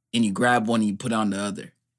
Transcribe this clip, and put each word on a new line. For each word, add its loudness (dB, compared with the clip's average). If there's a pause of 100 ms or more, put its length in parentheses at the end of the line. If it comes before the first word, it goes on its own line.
(160)
And 2
you 0
grab 2
one 2
and 2
you -2
put -6
on 0
the -4
other. -8 (260)